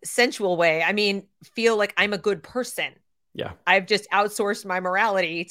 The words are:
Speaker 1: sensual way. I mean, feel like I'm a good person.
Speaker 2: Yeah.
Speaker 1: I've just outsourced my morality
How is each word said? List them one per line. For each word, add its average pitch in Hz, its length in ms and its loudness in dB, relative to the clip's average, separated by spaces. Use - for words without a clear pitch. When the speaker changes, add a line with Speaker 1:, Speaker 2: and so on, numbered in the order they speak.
Speaker 1:
sensual 214 540 0
way. 165 240 4
I 170 100 0
mean, 202 340 -2
feel 226 240 2
like 208 180 0
I'm 202 160 2
a 202 60 -4
good 202 240 -2
person. 208 500 -6
Speaker 2:
Yeah. - 200 -8
Speaker 1:
I've 185 200 4
just 208 240 -2
outsourced 202 560 -2
my 185 140 -4
morality 185 720 0